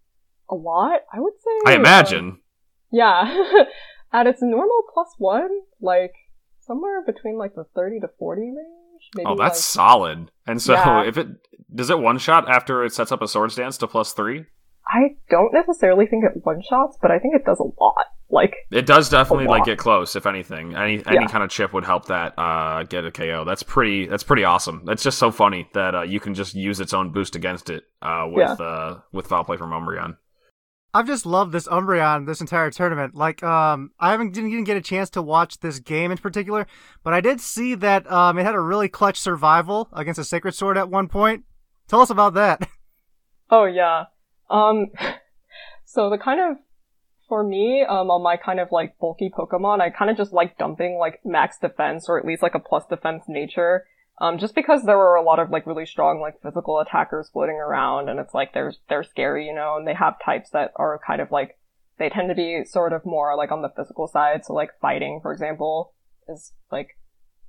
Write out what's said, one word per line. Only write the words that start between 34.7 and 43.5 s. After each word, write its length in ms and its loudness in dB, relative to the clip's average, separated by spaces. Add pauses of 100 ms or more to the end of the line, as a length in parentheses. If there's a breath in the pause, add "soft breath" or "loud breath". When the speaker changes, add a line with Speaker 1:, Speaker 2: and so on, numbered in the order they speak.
Speaker 3:
a 60 -4
chance 300 -4
to 100 -4
watch 400 0
this 180 -8
game 320 -4
in 60 -4
particular, 500 -4 (340 soft breath)
but 120 -2
I 80 2
did 180 2
see 360 -6
that, 360 0
um, 260 4
it 80 0
had 100 0
a 40 0
really 300 0
clutch 280 0
survival 760 2
against 260 -6
a 60 -8
Sacred 280 -4
Sword 240 -2
at 120 -2
one 180 0
point. 380 0 (420)
Tell 140 6
us 80 6
about 240 4
that. 400 2
<laughs> 760 -20
Speaker 1:
Oh, 160 8